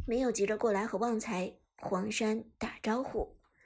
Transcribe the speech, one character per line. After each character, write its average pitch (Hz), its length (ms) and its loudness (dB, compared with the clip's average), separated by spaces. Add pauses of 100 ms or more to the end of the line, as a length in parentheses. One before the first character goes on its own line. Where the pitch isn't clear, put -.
没 240 140 0
有 254 100 4
急 202 140 2
着 208 140 0
过 220 140 4
来 202 140 2
和 220 120 -2
旺 226 200 2
财、 190 400 -4 (180)
黄 202 360 -2
山 220 320 2 (140)
打 - 240 -6
招 226 200 0
呼， - 380 -6 (240)